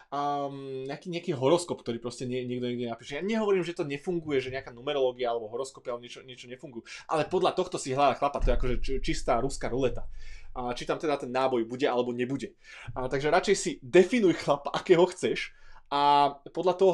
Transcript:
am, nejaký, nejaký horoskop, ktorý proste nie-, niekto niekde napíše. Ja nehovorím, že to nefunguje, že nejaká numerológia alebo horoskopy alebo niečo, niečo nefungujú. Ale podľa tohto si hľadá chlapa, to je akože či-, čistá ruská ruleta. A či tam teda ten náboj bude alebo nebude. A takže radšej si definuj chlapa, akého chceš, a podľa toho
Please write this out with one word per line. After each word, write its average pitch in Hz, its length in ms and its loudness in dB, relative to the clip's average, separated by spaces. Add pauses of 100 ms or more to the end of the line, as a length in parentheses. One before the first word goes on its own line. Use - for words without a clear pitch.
(140)
am, 139 720 -4
nejaký, 147 240 -10
nejaký 175 240 -6
horoskop, 135 480 2
ktorý 117 160 -6
proste 123 320 -8
nie-, 127 160 -4
niekto 123 240 -4
niekde 123 200 -4
napíše. 117 300 -10
Ja 170 60 -8
nehovorím, 202 400 0
že 170 120 -8
to 180 60 -2
nefunguje, 147 580 -2
že 127 120 -8
nejaká 135 180 -8
numerológia 127 600 0
alebo 113 160 -4
horoskopy 131 400 -8
alebo 120 160 -8
niečo, 123 160 -16
niečo 127 260 -18
nefungujú. 120 380 -14 (240)
Ale 151 160 0
podľa 175 320 2
tohto 180 240 -2
si 131 120 -4
hľadá 135 240 4
chlapa, - 240 0
to 123 120 4
je 120 40 4
akože 123 240 2
či-, 139 200 0
čistá 143 400 0
ruská 135 260 -4
ruleta. 117 380 0 (500)
A 123 160 -6
či 131 160 -8
tam 156 80 0
teda 139 240 -2
ten 123 140 -8
náboj 127 340 2
bude 127 160 -4
alebo 123 320 0
nebude. 123 400 -4 (400)
A 127 160 -4
takže 139 160 0
radšej 185 320 4
si 175 120 -2 (120)
definuj 185 560 6
chlapa, - 320 0
akého 170 400 6
chceš, - 400 -4 (420)
a 143 400 6 (160)
podľa 180 320 0
toho 190 120 8